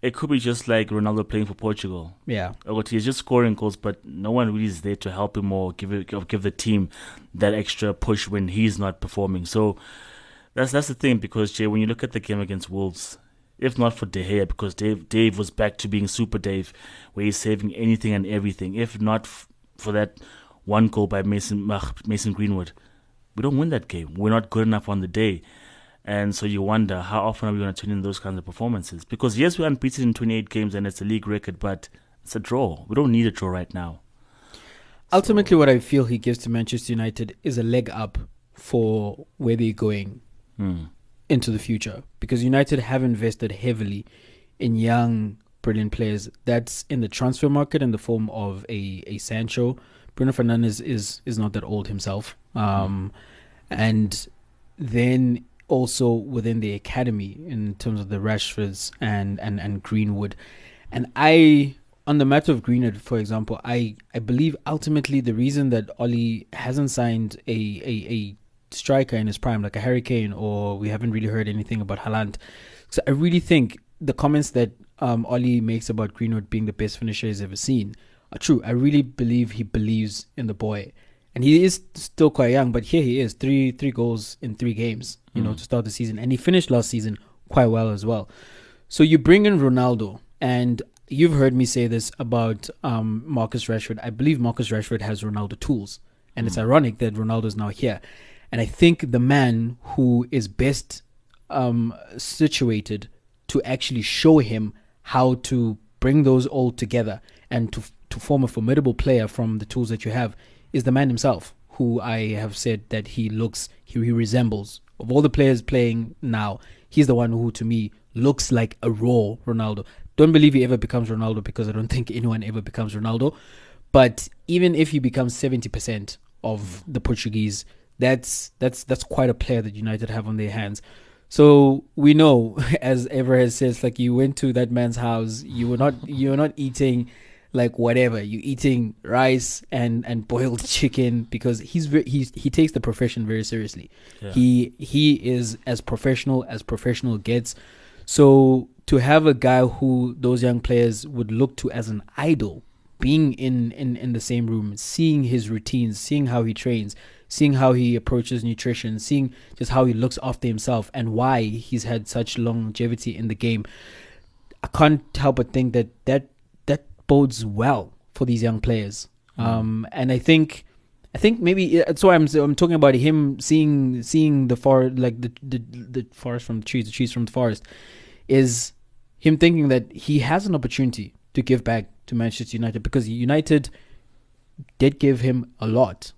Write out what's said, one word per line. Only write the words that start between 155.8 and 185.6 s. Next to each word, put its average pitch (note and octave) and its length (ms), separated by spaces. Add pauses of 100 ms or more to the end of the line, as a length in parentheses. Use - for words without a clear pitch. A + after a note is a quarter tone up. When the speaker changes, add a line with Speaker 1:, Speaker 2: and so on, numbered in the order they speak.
Speaker 2:
seeing D3 280
how A#2+ 180
he A2 80
trains, G#2+ 420 (340)
seeing D3 260
how C3 180
he B2 240
approaches A#2+ 480
nutrition, A2+ 540
seeing C3+ 340 (240)
just A#2+ 140
how B2+ 160
he A#2+ 80
looks A#2+ 280
after B2+ 240
himself A2+ 460
and A2+ 220
why B2 280
he's A2+ 420
had A2 240
such - 280
longevity A#2 800
in A#2 120
the G#2+ 60
game, A2+ 300 (960)
I - 40
can't D3+ 360 (140)
help C#3 200
but B2 160
think B2+ 200
that A#2+ 160 (160)
that, C3+ 240 (380)
that C#3+ 180 (220)
bodes C3 400
well A2 480 (200)
for C3 120
these A#2 160
young A2+ 180
players. G#2+ 480 (300)
Speaker 1:
Mm. A#2 80
Speaker 2:
Um, A2 460
and C3 200
I B2+ 60
think, D#3 480 (480)
I - 40
think A3+ 220
maybe, F3 400
uh, D#3+ 60
that's D#3 180
why F#3 120
I'm, D#3 180
I'm D3 220
talking E3+ 180
about C#3+ 220
him C#3+ 440
seeing, C#3+ 640
seeing D3 460
the A#2+ 80
for-, C3 340
like, B2 320
the, A#2+ 100 (100)
the, C3 160 (120)
the B2 420
forest A#2+ 320
from A2+ 160
the G#2+ 60
trees, B2 180
the G#2+ 80
trees A#2+ 200
from A#2+ 120
the - 80
forest, A#2+ 320 (640)
is B2+ 440 (460)
him D#3 200
thinking E3 300
that B2+ 220
he - 280
has D#3 280
an F#3+ 80
opportunity B2 600 (180)
to C3+ 100
give B2+ 220
back A2+ 260 (160)
to A#2+ 100
Manchester A#2 400
United, A2 260
because A#2 260
United C#3 640 (1080)
did F3 200
give C#3 220
him B2+ 280 (120)